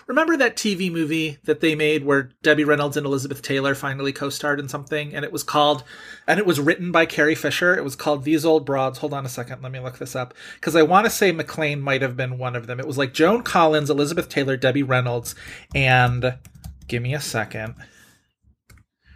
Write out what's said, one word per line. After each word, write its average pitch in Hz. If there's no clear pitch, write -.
remember 320
that 240
T 208
V 185
movie 160
that 151
they 160
made 151
where 139
Debbie 151
Reynolds 147
and 147
Elizabeth 139
Taylor 135
finally 139
co-starred 143
in 139
something? 147
And 147
it -
was 147
called, 147
and 170
it 208
was 156
written 175
by 165
Carrie 156
Fisher. 175
It 147
was 135
called 147
These 151
Old 156
Broads. 131
Hold 143
on 139
a 127
second. 127
Let 131
me 131
look 127
this -
up. 127
'Cause 160
I 160
wanna 190
say 196
McClane 151
might 135
have 127
been 127
one 123
of 113
them. 123
It 135
was, 135
like, 135
Joan 202
Collins, 156
Elizabeth 147
Taylor, 135
Debbie 131
Reynolds, 123
and, 127
give 120
me 127
a 147
second. 110